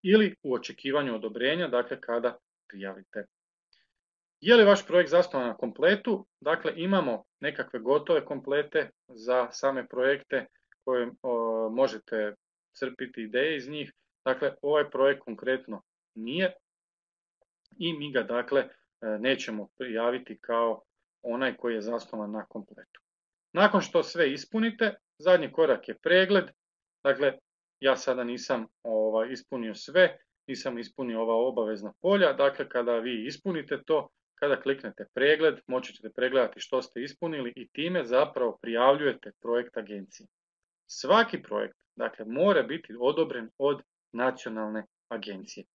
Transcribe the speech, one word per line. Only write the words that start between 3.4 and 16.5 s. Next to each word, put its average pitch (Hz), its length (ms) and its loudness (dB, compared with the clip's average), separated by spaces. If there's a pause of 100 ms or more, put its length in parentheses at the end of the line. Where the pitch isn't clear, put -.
Je 220 160 6
li 226 80 10
vaš 202 240 6
projekt 160 220 4
zasnovan 151 380 2
na 110 100 -4
kompletu? 185 680 0 (140)
Dakle, 156 360 -2
imamo 165 480 0 (160)
nekakve 139 400 -6
gotove 147 460 0
komplete 143 640 -4 (180)
za 123 440 -2
same 135 360 -4
projekte 135 580 -2 (380)
koje, 123 280 -2 (100)
o, 113 480 -2
možete 110 680 -2 (380)
crpiti 127 480 -8
ideje 131 360 -2
iz 127 120 -12
njih. 147 240 -12 (320)
Dakle, 131 360 0
ovaj 147 280 2
projekt 135 300 2
konkretno 117 600 -6 (340)
nije 156 380 -2 (1200)